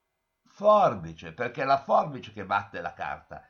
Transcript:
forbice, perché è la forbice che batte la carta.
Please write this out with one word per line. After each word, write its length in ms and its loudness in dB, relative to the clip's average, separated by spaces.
forbice, 880 2
perché 300 -6
è 20 -2
la 140 4
forbice 540 0
che 120 -10
batte 360 -4
la 120 -8
carta. 560 -12